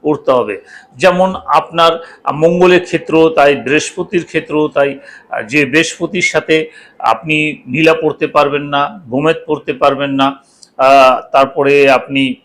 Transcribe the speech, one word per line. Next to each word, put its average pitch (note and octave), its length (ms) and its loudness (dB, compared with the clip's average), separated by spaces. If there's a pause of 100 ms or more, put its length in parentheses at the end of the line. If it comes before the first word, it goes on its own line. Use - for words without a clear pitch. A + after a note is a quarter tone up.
করতে D3 300 -2
হবে। G#2+ 280 -2 (360)
যেমন F3+ 380 0 (120)
আপনার E3 460 0 (400)
মঙ্গলের F3 520 2
ক্ষেত্র D#3+ 520 0
তাই, C#3+ 200 4
বৃহস্পতির D3+ 680 -4
ক্ষেত্র D#3 300 -8 (200)
তাই, C#3 240 0 (320)
আহ, A#2 120 -8
যে C3+ 240 -2
বৃহস্পতির D#3+ 560 -4
সাথে D#3 480 -2 (280)
আপনি D#3 380 -2 (300)
নীলা D#3+ 280 2
পড়তে D#3+ 320 -4
পারবেন C#3+ 360 0
না, C#3+ 460 -4
গোমেদ D3 280 -2 (100)
পড়তে D#3 260 -6
পারবেন C#3 380 0
না, C3+ 160 0 (500)
আহ, C3 440 6 (120)
তারপরে C#3 580 2
আপনি C3 440 -2 (100)